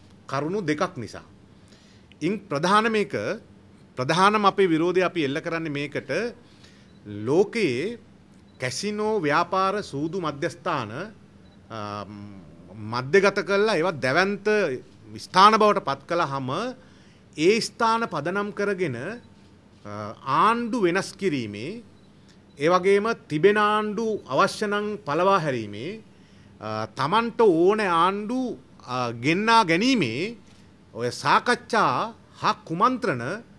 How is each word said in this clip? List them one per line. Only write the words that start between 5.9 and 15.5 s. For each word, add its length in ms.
ලෝකයේ 800
කැසිනෝ 640
ව්‍යාපාර 640
සූදු 360
මධ්‍යස්ථාන, 720
අ, 120
මධ්‍යගත 560
කරලා 320
ඒවා 260
දැවැන්ත 460
ස්ථාන 360